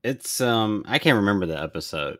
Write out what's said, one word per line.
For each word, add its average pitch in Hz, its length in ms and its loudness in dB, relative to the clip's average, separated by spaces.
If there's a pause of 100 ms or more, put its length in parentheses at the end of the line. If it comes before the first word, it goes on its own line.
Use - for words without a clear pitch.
It's, - 380 -4
um, 113 480 2
I 131 100 0
can't 151 180 4
remember 101 300 2
the 80 160 -4
episode, 78 580 -6